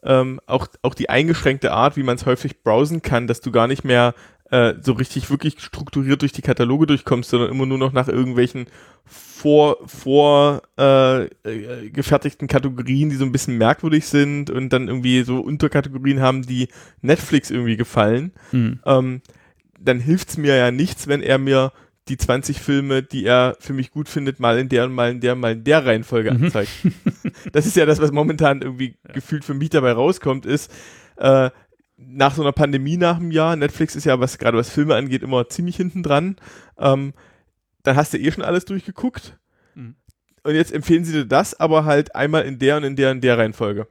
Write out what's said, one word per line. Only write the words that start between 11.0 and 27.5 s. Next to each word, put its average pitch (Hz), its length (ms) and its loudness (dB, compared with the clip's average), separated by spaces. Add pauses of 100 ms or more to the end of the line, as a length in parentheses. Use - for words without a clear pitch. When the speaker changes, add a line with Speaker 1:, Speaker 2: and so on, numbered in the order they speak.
Speaker 1:
äh, 110 680 -12
gefertigten 143 580 -2
Kategorien, 131 600 0
die 139 60 -4
so 135 80 -2
ein 131 80 -4
bisschen 131 240 -4
merkwürdig 151 500 0
sind 143 440 0
und 131 200 -4
dann 127 180 0
irgendwie 127 340 0
so 127 180 -2
Unterkategorien 139 800 -2
haben, 131 220 2
die 123 260 -4 (320)
Netflix 151 500 0
irgendwie 120 280 -2
gefallen, 120 540 0 (180)
Speaker 2:
Mhm. 123 340 -2
Speaker 1:
ähm, 127 380 0 (580)
dann 127 200 0
hilft's 160 360 -2
mir 143 200 2
ja 123 140 4
nichts, 143 380 -4
wenn 143 140 -2
er 135 160 0
mir 135 340 2 (360)
die 131 100 -6
zwanzig 135 420 -2
Filme, 139 420 0
die 131 220 -8
er 123 340 4
für - 140 -12
mich 131 180 -6
gut 151 180 -8
findet, 135 300 -6
mal 117 200 2
in 131 100 -2
der 127 160 2
und 131 80 -6
mal 120 180 -2
in 123 100 -8
der, 123 140 0
mal 123 180 -2
in 113 120 -8
der 143 220 4
Reihenfolge 113 480 0
Speaker 2:
Mhm. 123 100 2
Speaker 1:
anzeigt. 107 260 -2 (140)
Speaker 2:
<laughs> - 680 -4